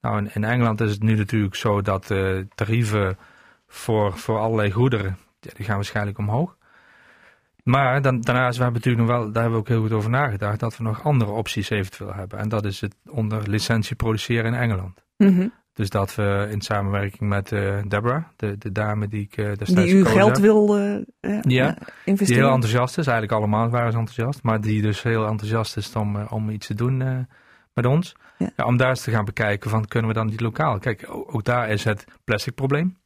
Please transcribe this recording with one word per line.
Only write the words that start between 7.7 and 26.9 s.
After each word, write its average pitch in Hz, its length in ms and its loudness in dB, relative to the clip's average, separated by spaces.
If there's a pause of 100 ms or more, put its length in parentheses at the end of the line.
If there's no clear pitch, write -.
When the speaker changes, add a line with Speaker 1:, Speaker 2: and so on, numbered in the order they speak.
Speaker 1:
dan, 127 200 0
daarnaast, 123 360 0
we 127 60 0
hebben 120 180 0
natuurlijk 117 280 2
nog 120 80 2
wel, 110 140 -4
daar 117 100 0
hebben 117 100 2
we 113 140 0
ook - 20 -14
heel 113 140 2
goed 110 100 0
over 110 180 0
nagedacht, 107 500 0
dat 117 180 -4
we 113 60 -8
nog 107 200 -4
andere 120 280 2
opties 107 380 -4
eventueel 98 440 -4
hebben. 98 260 -10
En 107 100 -4
dat 107 160 -2
is 98 160 -4
het 104 140 -6 (140)
onder 107 400 -4
licentie 107 460 0
produceren 113 580 0
in 123 60 -4
Engeland. 95 440 -2 (140)
Speaker 2:
Mhm. 190 300 6 (260)
Speaker 1:
Dus 101 160 -2
dat 98 260 -2
we 101 360 0
in 101 100 -4
samenwerking 101 680 -2
met, 101 220 -2
eh, 101 260 -2 (100)
Deborah, 120 360 -2 (120)
de, 101 220 -4
de 104 140 -8
dame 107 360 -2
die 107 140 -6
ik, - 160 -10
eh, 104 80 -2
destijds 104 280 -2
Speaker 2:
Die 180 220 4
uw 196 100 8
Speaker 1:
gekozen - 140 4
Speaker 2:
geld 202 160 8
Speaker 1:
heb. 208 100 4
Speaker 2:
wil, 208 320 6
eh, 202 180 -2 (240)
eh, 208 220 -4
Speaker 1:
Ja. 127 260 4
Speaker 2:
eh, 160 40 0 (340)
investeren. 196 100 2 (260)
Speaker 1:
Die - 20 6
heel 135 100 6
enthousiast 123 440 2
is, 156 100 0
eigenlijk 113 320 0
allemaal 107 300 2
waren 120 220 0
ze 117 60 0
enthousiast, 117 460 -4
maar 113 180 2
die 107 200 0
dus 107 220 0
heel 113 240 0
enthousiast 107 500 -2
is - 180 -10
om, 104 200 -2
eh, 104 160 -6
om 107 180 -4
iets 107 180 -8
te 107 60 -6
doen, 127 280 -2